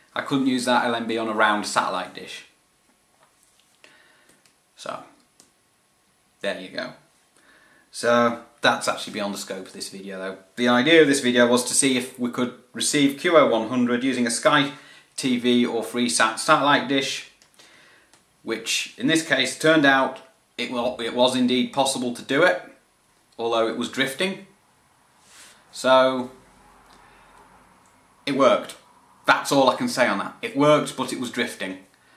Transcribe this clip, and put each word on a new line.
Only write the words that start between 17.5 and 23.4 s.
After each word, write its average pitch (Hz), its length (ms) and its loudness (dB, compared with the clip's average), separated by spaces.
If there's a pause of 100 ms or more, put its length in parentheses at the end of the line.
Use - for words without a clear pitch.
which, - 540 -6
in 123 100 -4
this 160 180 0
case, 131 320 -2
turned 156 280 4
out 135 340 2 (380)
it 123 160 -8
wa-, 120 260 -4
it 113 160 -6
was 123 220 4
indeed 123 340 2
possible 127 440 -2
to 107 60 -14
do 139 220 2
it, - 180 2 (760)
although 117 320 0